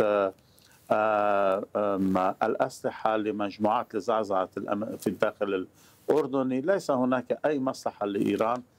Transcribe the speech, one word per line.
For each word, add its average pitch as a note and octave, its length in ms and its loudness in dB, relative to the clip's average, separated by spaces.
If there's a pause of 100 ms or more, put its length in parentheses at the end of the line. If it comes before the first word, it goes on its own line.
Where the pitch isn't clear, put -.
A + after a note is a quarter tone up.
آه، G#2 320 2 (580)
آه، G#2 720 2 (120)
آم، F#2+ 420 2 (260)
الأسلحة A2 760 -2
لمجموعات G#2+ 760 -2
لزعزعة G2+ 640 0
الأمن G2+ 400 -4
في - 100 -4
الداخل G2 600 -2 (420)
الأردني. C3 520 0
ليس F3+ 300 0
هناك B2+ 540 0
أي D3 140 0
مصلحة - 460 -4
لإيران G#2 560 0 (180)